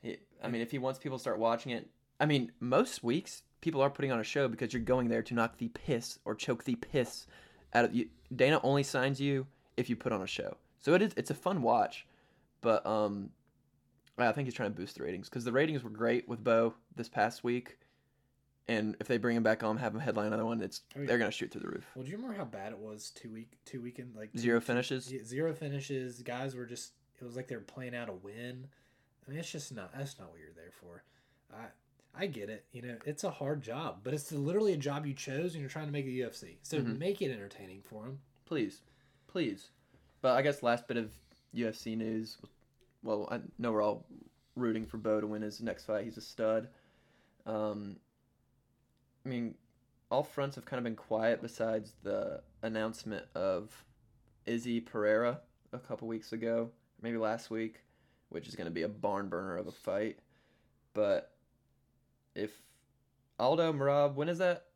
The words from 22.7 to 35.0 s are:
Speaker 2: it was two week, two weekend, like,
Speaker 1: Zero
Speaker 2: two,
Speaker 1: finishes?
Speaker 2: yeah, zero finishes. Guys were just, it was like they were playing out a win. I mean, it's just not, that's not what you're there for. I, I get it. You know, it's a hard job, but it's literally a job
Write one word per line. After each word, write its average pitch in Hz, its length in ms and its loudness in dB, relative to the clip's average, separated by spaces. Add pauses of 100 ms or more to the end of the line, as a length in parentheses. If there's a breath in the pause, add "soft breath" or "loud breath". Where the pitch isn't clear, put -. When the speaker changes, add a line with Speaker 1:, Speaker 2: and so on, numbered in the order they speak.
Speaker 2:
it 107 60 -12
was 107 320 -12
two - 200 -16
week, 113 340 -14
two 135 180 -10
weekend, 123 320 -12
like, 107 240 -12
Speaker 1:
Zero 117 220 6
Speaker 2:
two, 117 60 -10
Speaker 1:
finishes? 127 460 0
Speaker 2:
yeah, 127 120 -6
zero 143 280 -2
finishes. 139 680 -6
Guys 127 320 -6
were 123 120 -8
just, 117 260 -12 (280)
it 127 40 -12
was 120 100 -12
like 123 140 -6
they 123 80 -6
were 104 60 -10
playing 123 340 -10
out 120 120 -6
a 101 40 -8
win. 120 560 -10 (580 soft breath)
I 135 40 -14
mean, 143 80 -8
it's 170 120 -8
just 143 240 -10
not, 95 220 -10
that's 139 220 -6
not 90 120 -16
what 82 100 -20
you're 78 140 -18
there - 260 -20
for. 87 220 -18 (500 soft breath)
I, - 720 -12
I - 20 0
get 117 240 -6
it. 107 220 -12
You 120 100 -12
know, 120 220 -10
it's 147 200 -6
a 190 60 0
hard 143 320 -2
job, 123 420 -6
but 127 100 -2
it's 147 180 -6
literally 175 400 2
a 165 40 2
job 143 300 -2